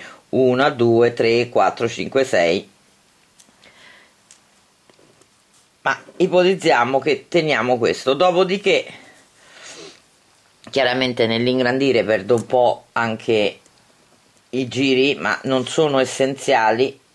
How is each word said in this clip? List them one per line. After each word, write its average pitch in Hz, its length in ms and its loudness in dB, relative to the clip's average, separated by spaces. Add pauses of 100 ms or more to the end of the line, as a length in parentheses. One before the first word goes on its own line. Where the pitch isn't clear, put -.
(320)
una, 127 380 2
due, 117 420 2
tre, 120 380 0
quattro, 101 360 0
cinque, 131 380 -4
sei, 90 420 0 (3250)
ma 135 200 -4 (140)
ipotizziamo 160 840 2
che 135 300 -2
teniamo 127 480 0
questo. 117 380 0
Dopodiché 180 720 0 (1800)
chiaramente 127 560 0
nell'ingrandire 123 760 0
perdo 104 340 0
un 104 100 -4
po' 123 460 0
anche 113 640 -2 (880)
i 127 200 -4
giri, 131 480 0
ma 95 260 -4
non 131 240 -2
sono 147 320 0
essenziali, 131 1000 0 (160)